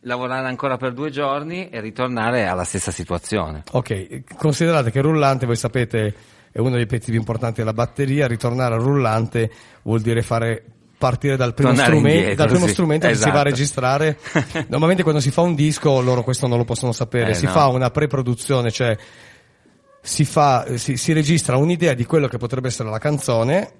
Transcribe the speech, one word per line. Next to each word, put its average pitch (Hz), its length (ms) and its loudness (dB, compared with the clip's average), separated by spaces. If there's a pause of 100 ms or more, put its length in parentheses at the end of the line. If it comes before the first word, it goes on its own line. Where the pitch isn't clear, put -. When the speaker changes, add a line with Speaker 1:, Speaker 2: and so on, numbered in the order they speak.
Speaker 1:
lavorare 127 440 -6
ancora 127 300 -4
per 127 160 -4
due 143 160 -8
giorni 147 600 -6
e 117 120 -10
ritornare 117 680 -2
alla 90 160 -2
stessa 92 280 -4
situazione. 85 800 -6
Speaker 2:
Ok, 120 520 -6 (140)
considerate 156 540 0
che 135 80 -2
il 135 40 0
rullante, 139 420 2
voi 117 120 0
sapete, 110 580 -2 (360)
è - 80 -8
uno 123 180 2
dei 120 80 0
pezzi 117 260 -4
più 113 80 2
importanti 113 400 -4
della 110 140 -2
batteria, 135 540 0
ritornare 120 480 0
al 113 60 0
rullante 113 720 0 (320)
vuol 113 180 0
dire 113 200 0
fare 113 420 -2 (460)
partire 135 280 0
dal 123 160 0
primo 135 180 2
Speaker 1:
Tornare 120 200 4
Speaker 2:
strumen-, 143 220 6
Speaker 1:
indietro, - 220 2
Speaker 2:
dal 147 140 4
primo 175 180 4
Speaker 1:
sì. - 60 4
Speaker 2:
strumento 156 340 2
che 117 80 4
si 104 60 0
va 110 40 2
a 156 60 4
Speaker 1:
Esatto. 143 180 4
Speaker 2:
registrare. 139 680 0 (260)
Speaker 1:
<laughs> - 260 -6
Speaker 2:
Normalmente 170 340 2
quando 151 180 2
si 127 100 0
fa 170 100 2
un 175 140 2
disco, 143 460 2
loro 123 220 2
questo 127 240 -2
non 120 100 2
lo 120 80 2
possono 120 260 -4
sapere, 117 400 -2
Speaker 1:
Eh, - 40 2
Speaker 2:
si 87 100 -2
Speaker 1:
no. 95 60 0
Speaker 2:
fa 143 160 6
una 127 240 2
pre-produzione, 127 800 -2
cioè 113 260 -2 (1040)
si - 240 -2
fa, 139 400 2 (120)
si, 123 200 -4
si - 160 0
registra 151 440 2
un'idea 160 360 2
di 123 120 -2
quello 151 220 0
che 123 100 -6
potrebbe 123 300 -6
essere 120 220 -6
la 107 100 -6
canzone 143 800 0